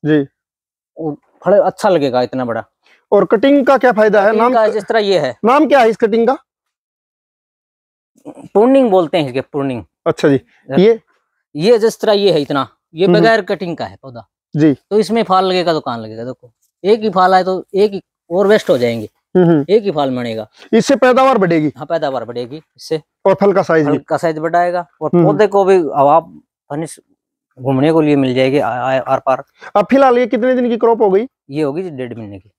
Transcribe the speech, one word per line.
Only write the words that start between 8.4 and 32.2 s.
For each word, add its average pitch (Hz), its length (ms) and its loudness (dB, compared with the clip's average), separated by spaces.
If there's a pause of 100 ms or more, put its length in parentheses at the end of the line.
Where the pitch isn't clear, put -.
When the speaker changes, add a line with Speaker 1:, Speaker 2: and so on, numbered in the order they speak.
Speaker 2:
बोलते 180 280 0
हैं 147 80 -2
इसके, 127 140 -6
प्रूनिंग। 131 440 -8 (220)
Speaker 1:
अच्छा 160 220 0
जी। 143 60 4
Speaker 2:
ये, 135 500 -2
Speaker 1:
ये? 226 160 2 (560)
Speaker 2:
ये 214 220 2
जिस 214 220 -2
तरह 220 120 0
ये 202 200 2
है 147 100 0
इतना, 139 260 -4 (260)
ये 170 120 -2
Speaker 1:
हम्म, 180 100 4
हम्म। - 100 4
Speaker 2:
बगैर 226 140 2
कटिंग 180 360 -8
का 123 80 -10
है 98 180 -16
पौधा। 120 260 -20 (280)
Speaker 1:
जी। 147 180 4
Speaker 2:
तो - 240 -4
इसमें 214 240 -2
फल 185 220 2
लगेगा 180 280 0
तो 151 80 -2
कहाँ 120 180 -8
लगेगा? 110 260 -14
देखो, 123 280 -16 (320)
एक 214 160 2
ही 214 100 -2
फल 185 240 2
आए 185 100 2
तो 185 300 -6
एक 196 180 2
ही 190 100 -10 (280)
और 190 160 0
वेस्ट 208 240 2
हो 143 80 2
जाएंगे। 117 300 -4 (280)
Speaker 1:
हम्म, 180 100 4
हम्म। 151 240 2
Speaker 2:
एक 214 120 2
ही 202 80 -4
फल 139 260 -4
बनेगा। 113 320 -8 (240)
Speaker 1:
इससे 226 240 2
पैदावार 262 420 2
बढ़ेगी? 165 380 0
Speaker 2:
हाँ, 147 100 -14
पैदावार 143 380 -6
बढ़ेगी 120 320 -12
इससे। - 460 -10 (240)
Speaker 1:
और 190 80 2
फल 202 180 0
का 185 100 0
साइज 160 240 0
Speaker 2:
फल 143 60 0
Speaker 1:
भी? 147 60 -2
Speaker 2:
का - 180 -6
साइज 160 220 -4
बढ़ाएगा 175 480 -4 (140)
और 151 140 -6
Speaker 1:
हम्म, 175 100 4
हम्म। 156 80 2
Speaker 2:
पौधे 202 140 2
को 196 180 2
भी 190 120 4
हवा 147 440 2
पानी 156 680 -14
से - 160 -20 (600)
घूमने 135 300 2
को 160 80 2
लिए 147 160 2
मिल 131 180 0
जाएगी 131 240 0
आ-, 123 120 -2
आ-, 127 300 -2
आर 131 180 -2
पार। 135 260 -2 (320)
Speaker 1:
अब 208 100 2
फिलहाल 262 320 4
ये 247 80 0
कितने 247 280 -2
दिन 247 140 -2
की 233 80 -2
क्रॉप 226 260 0
हो 202 80 2
गई? 208 160 0 (240)
Speaker 2:
ये 147 120 -6
होगी 147 200 -4
जी 185 80 -10
डेढ़ 123 280 -12
महीने 101 200 -16